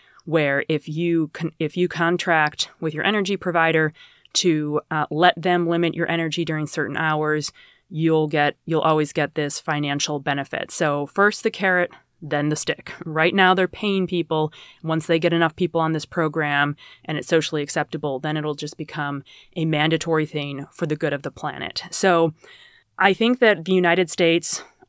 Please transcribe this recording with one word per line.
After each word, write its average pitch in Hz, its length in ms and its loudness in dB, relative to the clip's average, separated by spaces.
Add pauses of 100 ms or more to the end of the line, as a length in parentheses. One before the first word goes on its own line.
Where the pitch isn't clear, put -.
(260)
where 147 420 2
if 160 220 -2
you 165 400 0
con-, - 300 -6
if 156 180 -4
you 180 100 2
contract 165 840 0 (100)
with 160 140 -4
your 156 120 -4
energy 202 320 0
provider 160 560 2 (400)
to, 151 480 0 (100)
uh, 156 180 0
let 170 320 4
them 175 260 0
limit 170 280 0
your 170 160 -2
energy 165 320 -2
during 156 240 -4
certain 143 300 -4
hours, 151 540 -2 (380)
you'll 156 380 2
get, 147 380 0
you'll 160 160 0
always 156 320 2
get 147 220 -2
this 147 240 -4
financial 147 600 -4
benefit. 139 500 -6
So 147 360 -2
first 202 380 0
the 220 60 0
carrot, 180 420 0 (300)
then 147 280 -2
the 151 60 0
stick. - 380 -6 (120)
Right 160 300 2
now, 185 180 6
they're 185 140 2
paying 190 400 -2
people. 156 440 0 (300)
Once 160 240 -2
they 165 140 2
get 165 140 2
enough 170 220 2
people 165 240 0
on 160 140 0
this 151 120 -4
program 147 720 0 (300)
and 151 120 -4
it's - 100 -8
socially 160 340 2
acceptable, 147 580 -4
then 151 180 -4
it'll 151 180 -4
just 147 200 -10
become 143 480 -8 (320)
a 160 100 -2
mandatory 160 600 0
thing 143 460 -8
for - 160 -4
the 151 80 -2
good 147 180 -2
of 139 80 -6
the 139 100 -8
planet. - 600 -10
So 165 420 4 (640)
I 196 160 4
think 233 260 0
that 202 260 4
the 185 80 0
United 175 360 2
States, 165 540 0 (260)